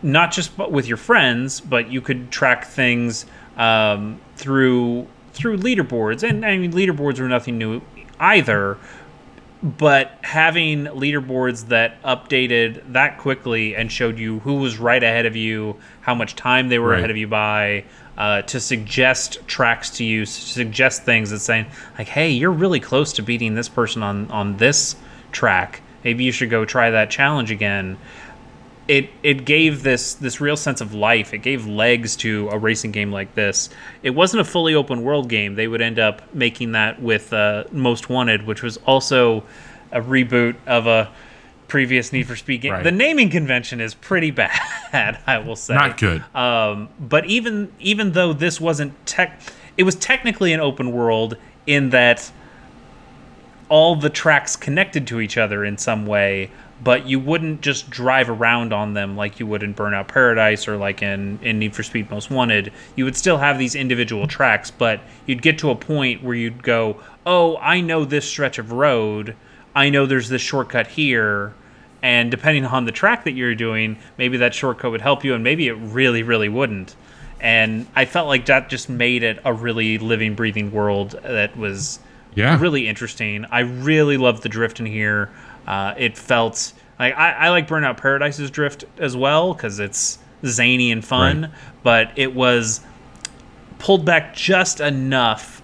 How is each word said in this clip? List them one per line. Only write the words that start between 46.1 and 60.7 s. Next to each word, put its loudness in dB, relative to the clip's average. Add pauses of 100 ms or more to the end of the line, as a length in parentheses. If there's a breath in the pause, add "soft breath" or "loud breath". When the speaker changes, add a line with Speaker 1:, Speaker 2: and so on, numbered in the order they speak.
Speaker 1:
Um, 0 (100)
but 2
even, -2
even 0
though 2
this -2
wasn't -2 (100)
tech-, -2 (380 loud breath)
it 6
was 4
technically 0
an 2
open -2
world 0 (300 loud breath)
in 4
that 4 (1400 loud breath)
all 8
the 0
tracks 2
connected -2
to -4
each -4
other 0
in -6
some -4
way, 0 (320 loud breath)
but 2
you 0
wouldn't -2
just -4
drive 2
around 0
on -2
them -4
like -6
you -6
would -4
in -4
Burnout -4
Paradise 4
or -4